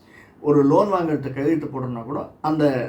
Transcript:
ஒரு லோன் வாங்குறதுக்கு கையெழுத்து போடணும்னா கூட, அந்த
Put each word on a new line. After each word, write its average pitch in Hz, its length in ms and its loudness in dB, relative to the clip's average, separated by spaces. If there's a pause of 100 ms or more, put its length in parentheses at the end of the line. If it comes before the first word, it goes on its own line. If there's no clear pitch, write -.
(420)
ஒரு 147 220 4
லோன் 175 280 4
வாங்குறதுக்கு 151 420 -2
கையெழுத்து 151 320 -2
போடணும்னா 123 380 -8
கூட, 143 160 -8 (200)
அந்த 156 240 0 (240)